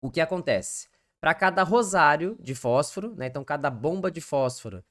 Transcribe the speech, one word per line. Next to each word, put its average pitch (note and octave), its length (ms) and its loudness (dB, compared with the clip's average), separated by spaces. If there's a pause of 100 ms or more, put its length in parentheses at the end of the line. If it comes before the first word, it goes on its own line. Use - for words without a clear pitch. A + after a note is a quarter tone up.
o C3+ 80 -6
que E3 120 0
acontece? D#3+ 640 -2 (320)
Pra D#3 140 2
cada F#3 300 2
rosário F#3 760 4
de B2+ 160 -10
fósforo, D3 600 0
né, B2+ 80 -6
então C3+ 180 -8
cada C#3+ 280 -2
bomba E3 380 -2
de E3 120 -10
fósforo B2 680 -4